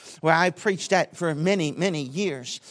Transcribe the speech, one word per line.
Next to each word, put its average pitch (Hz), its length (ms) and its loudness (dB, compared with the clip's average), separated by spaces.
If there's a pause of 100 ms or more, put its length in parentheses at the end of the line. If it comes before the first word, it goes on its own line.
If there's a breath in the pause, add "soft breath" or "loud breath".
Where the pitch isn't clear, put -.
(200 loud breath)
where 160 140 4
I 175 160 4
preached - 420 -2
at 175 240 2
for 165 180 -2
many, 165 380 0
many 165 300 -2
years. 135 580 -6 (100)